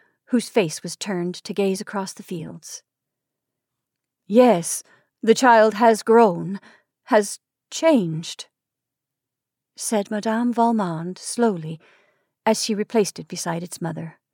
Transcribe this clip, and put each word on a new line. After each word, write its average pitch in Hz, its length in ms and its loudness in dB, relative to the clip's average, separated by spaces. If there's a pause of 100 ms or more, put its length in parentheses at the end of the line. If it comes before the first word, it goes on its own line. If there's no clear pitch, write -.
(260)
whose 233 220 -2
face 180 360 -2
was 175 120 -12
turned 180 380 -6
to - 220 -12
gaze 196 260 0
across 196 320 -8
the - 80 -18
fields. 165 640 -14 (1400)
"Yes, 208 560 2 (400)
the 226 100 4
child 220 400 6
has 220 300 2
grown, 196 580 2 (440)
has 208 340 0 (320)
changed," 180 760 0 (1300)
said - 360 -4
Madame 226 420 -2
Valmond 185 640 -2
slowly, 165 640 -4 (640)
as 220 180 0
she 220 120 -4
replaced 208 420 -2
it 160 100 -14
beside 170 360 -8
its - 180 -16
mother. 165 380 -10 (140)